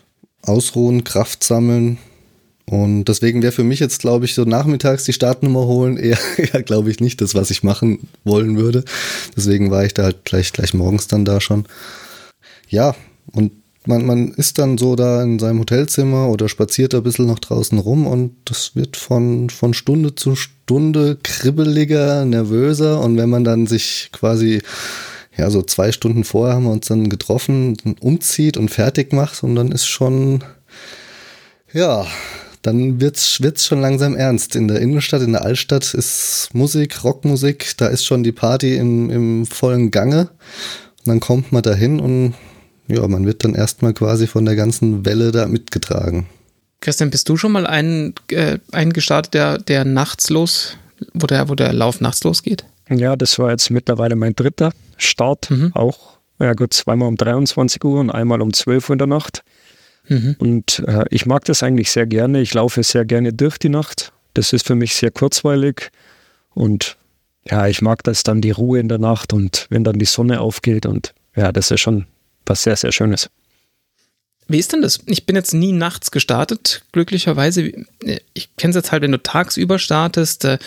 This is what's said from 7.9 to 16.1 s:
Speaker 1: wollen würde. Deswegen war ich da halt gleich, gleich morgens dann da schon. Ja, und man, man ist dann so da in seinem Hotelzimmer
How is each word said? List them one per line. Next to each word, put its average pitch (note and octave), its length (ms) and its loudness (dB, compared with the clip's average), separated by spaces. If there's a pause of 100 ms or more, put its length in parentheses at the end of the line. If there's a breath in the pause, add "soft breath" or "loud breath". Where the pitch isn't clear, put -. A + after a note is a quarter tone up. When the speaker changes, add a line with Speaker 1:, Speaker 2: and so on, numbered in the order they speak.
Speaker 1:
wollen G#2+ 340 2
würde. A#2 260 2 (540 loud breath)
Deswegen G2+ 320 2
war G2 160 2
ich G2+ 80 -2
da G2+ 100 0
halt F#2 220 0
gleich, F#2 260 0
gleich - 220 -4
morgens F#2 340 0
dann G#2 160 2
da G2+ 160 2
schon. G#2 260 -2 (1040 loud breath)
Ja, B2+ 280 0 (360 loud breath)
und G#2+ 200 0 (340)
man, A#2+ 200 0
man A#2+ 280 0
ist - 260 -2
dann C3+ 180 2
so B2 180 2
da B2 280 2
in A#2 160 0
seinem A2+ 200 0
Hotelzimmer C3 720 2